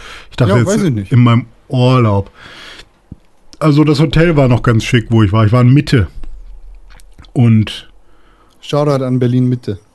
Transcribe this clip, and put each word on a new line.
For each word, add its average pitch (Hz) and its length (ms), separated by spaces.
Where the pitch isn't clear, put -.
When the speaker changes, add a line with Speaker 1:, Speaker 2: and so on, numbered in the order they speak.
Speaker 1:
Ich - 60
dachte 180 160
Speaker 2:
Ja, 202 60
Speaker 1:
jetzt 170 80
Speaker 2:
weiß 208 160
ich 165 100
nicht. 104 200
Speaker 1:
in 123 80
meinem 120 260
Urlaub. 123 600
Also 151 260
das 147 160
Hotel 165 360
war 135 120
noch 127 140
ganz 113 220
schick, 120 260
wo 113 120
ich 98 100
war. 110 140
Ich 98 60
war 123 100
in 123 100
Mitte. 135 360
Und 113 580
Speaker 2:
Shoutout 143 440
an 127 140
Berlin-Mitte. 123 600